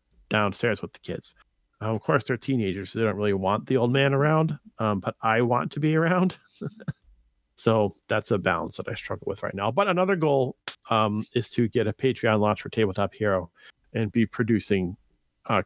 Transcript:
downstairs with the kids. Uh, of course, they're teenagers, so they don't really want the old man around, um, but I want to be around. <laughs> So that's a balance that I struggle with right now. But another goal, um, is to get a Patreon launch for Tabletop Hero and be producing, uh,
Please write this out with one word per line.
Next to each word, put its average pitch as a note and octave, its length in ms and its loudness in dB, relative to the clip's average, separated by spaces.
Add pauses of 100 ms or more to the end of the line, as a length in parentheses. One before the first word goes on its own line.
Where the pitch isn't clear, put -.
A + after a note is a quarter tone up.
(280)
downstairs G#2+ 540 0
with - 100 -10
the - 60 -20
kids. - 360 -10 (460)
Uh, A2 140 -2
of G#2+ 80 -6
course, D3+ 220 2
they're B2+ 120 -4
teenagers, G2 560 -4
so - 60 -6
they A2+ 60 0
don't G#2 120 0
really G#2 160 0
want F#2+ 340 0
the C3 120 2
old A#2+ 140 2
man C#3 200 2
around, D3+ 460 2 (200)
um, G#2 220 0
but A2+ 220 -6
I A2+ 200 2
want B2 300 0
to C#3+ 80 -8
be D#3 140 2
around. F3 420 2 (240)
<laughs> E3 60 -8 (920)
So A2 380 2 (120)
that's G#2 220 -2
a - 80 4
balance E2+ 380 -2
that - 100 -10
I - 80 -6
struggle - 320 -10
with - 160 -4
right F#2 120 -6
now. G2 160 -2
But G3 180 2
another F#3 260 2
goal, C#3+ 420 0 (340)
um, G#2+ 420 2
is A#2 180 -2
to A#2+ 180 2
get A2 180 0
a G#2+ 80 0
Patreon A#2 440 2
launch G#2 220 2
for - 80 -12
Tabletop G2+ 460 0
Hero F#2+ 360 -2 (440)
and A2 180 -2
be A2+ 140 4
producing, G2+ 680 0 (520)
uh, G2+ 200 2